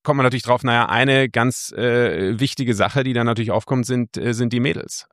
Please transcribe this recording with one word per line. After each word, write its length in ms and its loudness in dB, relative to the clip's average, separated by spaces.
kommt 160 0
man 60 2
natürlich 180 2
drauf, 220 0
na 100 2
ja, 160 4
eine 400 2
ganz, 440 -2
äh, 680 0
wichtige 340 -2
Sache, 300 0
die 100 -2
dann 140 0
natürlich 240 -2
aufkommt, 340 -2
sind, 320 -4
äh, 160 -2
sind 200 -2
die 60 0
Mädels. 540 -4